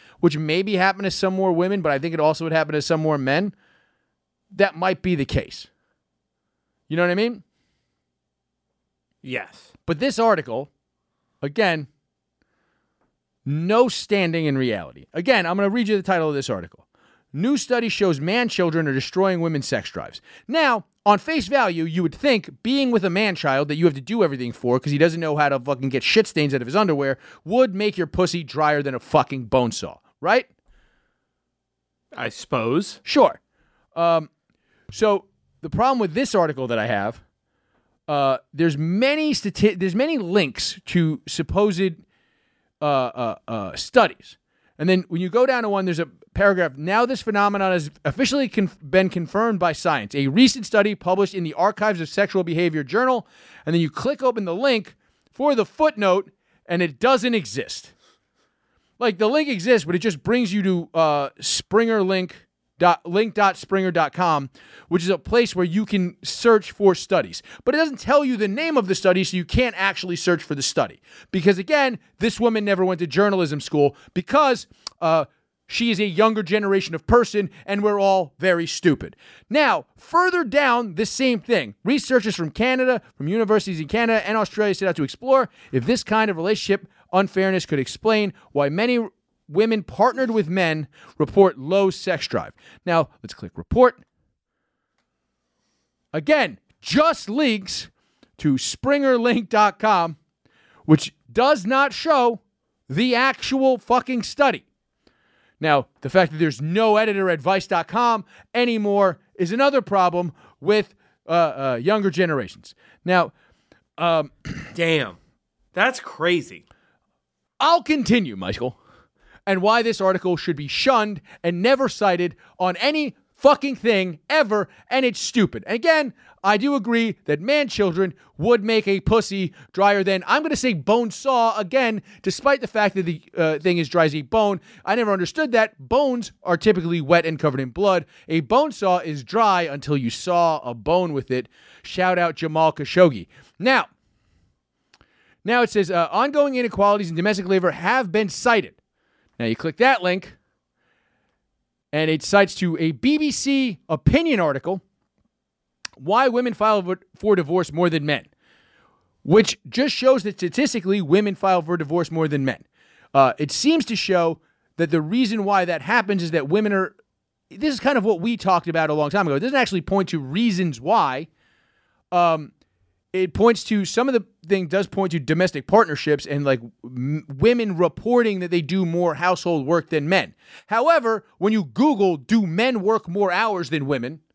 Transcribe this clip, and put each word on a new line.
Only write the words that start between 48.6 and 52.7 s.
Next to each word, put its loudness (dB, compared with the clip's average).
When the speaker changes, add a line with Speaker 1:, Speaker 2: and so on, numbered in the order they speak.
Speaker 1:
been 2
confirmed -2
by 0
science. -2
A 0
recent 2
study 0
published -2
in -6
the -8
Archives 0
of -8
Sexual -2
Behavior -2